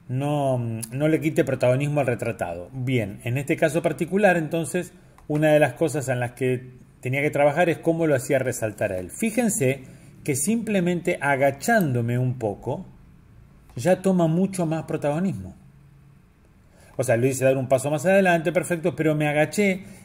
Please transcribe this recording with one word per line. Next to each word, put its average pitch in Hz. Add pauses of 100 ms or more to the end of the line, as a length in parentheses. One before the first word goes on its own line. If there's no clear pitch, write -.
no, 139
no 117
le 156
quite 151
protagonismo 135
al 131
retratado. 98
Bien, 123
en 117
este 151
caso 160
particular, 180
entonces, 165 (360)
una 151
de 151
las 135
cosas 131
en 123
las 120
que 127 (180)
tenía 135
que 147
trabajar 147
es 160
cómo 165
lo 147
hacía 131
resaltar 110
a 92
él. 90
Fíjense 214 (380)
que 143
simplemente 180
agachándome 135
un 127
poco, 117 (880)
ya 180
toma 185
mucho 180
más 156
protagonismo. 147 (1400)
O 127
sea, 123
lo 117
hice 131
dar 135
un 131
paso 135
más 147
adelante, 175
perfecto, 170
pero 156
me 151
agaché, 156 (200)